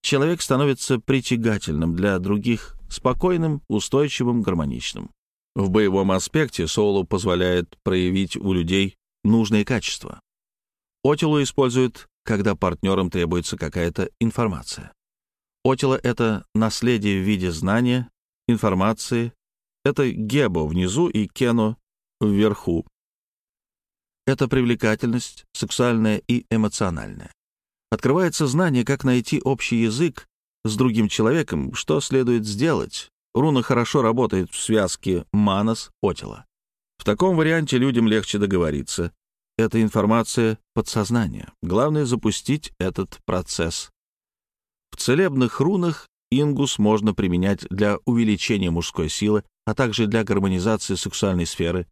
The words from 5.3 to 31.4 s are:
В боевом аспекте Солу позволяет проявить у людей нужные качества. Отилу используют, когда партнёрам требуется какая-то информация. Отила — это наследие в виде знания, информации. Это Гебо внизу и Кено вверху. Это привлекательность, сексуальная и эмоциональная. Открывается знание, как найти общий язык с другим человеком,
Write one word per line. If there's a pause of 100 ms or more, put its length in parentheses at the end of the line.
В
боевом
аспекте
Солу
позволяет
проявить
у
людей (280)
нужные
качества. (840)
Отилу
используют, (160)
когда
партнёрам
требуется
какая-то (100)
информация. (680)
Отила —
это
наследие
в
виде
знания, (380)
информации. (500)
Это
Гебо
внизу
и
Кено (420)
вверху. (1400)
Это
привлекательность,
сексуальная
и
эмоциональная. (580)
Открывается
знание,
как
найти
общий
язык (380)
с
другим
человеком,